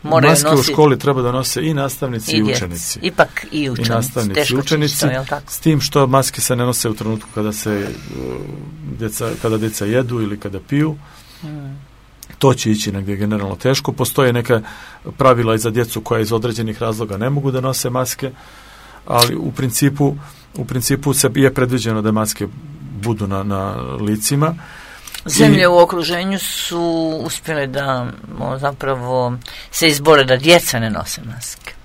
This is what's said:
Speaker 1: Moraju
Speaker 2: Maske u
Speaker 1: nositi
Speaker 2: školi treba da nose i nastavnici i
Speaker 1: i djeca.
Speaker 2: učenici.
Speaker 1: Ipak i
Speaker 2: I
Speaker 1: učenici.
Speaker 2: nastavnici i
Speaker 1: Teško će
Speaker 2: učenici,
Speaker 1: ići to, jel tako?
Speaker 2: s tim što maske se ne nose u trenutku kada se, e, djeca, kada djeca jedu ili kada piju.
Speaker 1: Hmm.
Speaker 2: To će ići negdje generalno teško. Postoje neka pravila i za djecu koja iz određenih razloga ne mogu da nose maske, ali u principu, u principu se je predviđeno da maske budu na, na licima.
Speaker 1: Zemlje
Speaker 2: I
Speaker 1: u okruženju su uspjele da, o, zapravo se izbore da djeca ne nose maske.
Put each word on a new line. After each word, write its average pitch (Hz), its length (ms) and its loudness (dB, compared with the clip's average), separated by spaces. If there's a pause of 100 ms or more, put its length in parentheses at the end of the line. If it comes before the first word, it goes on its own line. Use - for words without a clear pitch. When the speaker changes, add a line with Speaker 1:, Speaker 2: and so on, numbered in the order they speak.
Speaker 1:
Moraju 151 280 6
Speaker 2:
Maske 147 160 4
u - 20 4
Speaker 1:
nositi 147 220 4
Speaker 2:
školi 143 260 6
treba 135 240 0
da 123 100 0
nose 127 300 -2
i 160 120 0
nastavnici 131 580 -4
i - 40 0
Speaker 1:
i 110 60 4
djeca. 107 140 2
Speaker 2:
učenici. 87 440 -6
Speaker 1:
Ipak - 520 -2
i 151 80 -4
Speaker 2:
I 139 100 -2
Speaker 1:
učenici. 117 220 -2
Speaker 2:
nastavnici 113 400 -2
i - 20 -4
Speaker 1:
Teško - 180 0
će 127 60 2
Speaker 2:
učenici, 151 360 0
Speaker 1:
ići - 60 -4
to, 156 80 0
jel 131 160 -2
tako? 147 240 -6
Speaker 2:
s - 120 -10
tim 151 200 4
što 139 260 2
maske 131 340 2
se 127 160 0
ne 123 80 0
nose 123 240 0
u 107 60 0
trenutku 110 380 -4
kada 107 200 -2
se, 107 180 -4
e, 101 160 -2 (1040)
djeca, 113 400 -4 (100)
kada 110 180 0
djeca 107 280 -2
jedu 123 300 0
ili 104 220 -4
kada 95 220 -8
piju. 147 360 -2 (440)
Speaker 1:
Hmm. 143 380 -12 (600)
Speaker 2:
To 131 160 4
će 113 160 -2
ići 104 220 0
negdje 98 240 -4
generalno 101 400 -2
teško. 135 360 0
Postoje 127 400 0
neka 120 280 2 (520)
pravila 120 420 4
i 110 40 2
za 113 120 0
djecu 117 300 -2
koja 113 200 -2
iz 110 120 0
određenih 113 460 -2
razloga 110 380 -4
ne 117 140 0
mogu 139 200 0
da 127 100 -2
nose 131 300 -2
maske, 127 400 -4 (760)
ali 120 300 2
u 160 160 -4
principu, 139 640 0 (380)
u 143 100 -6
principu 135 500 -2
se 131 200 4
je 135 200 4
predviđeno 117 480 0
da 110 100 2
maske 107 340 -2 (480)
budu 107 320 -2
na, 98 160 -2
na 98 280 -2 (260)
licima. 123 580 0 (720)
Speaker 1:
Zemlje 151 360 6
Speaker 2:
I 180 40 6
Speaker 1:
u 175 120 8
okruženju 175 600 2
su - 420 -6 (380)
uspjele 143 480 -4
da, 135 400 -2 (340)
o, 131 180 -4
zapravo 127 800 -2 (320)
se 165 180 2
izbore 143 360 6
da 127 120 4
djeca 156 420 4
ne 113 120 -2
nose 90 360 -6
maske. - 460 -14 (120)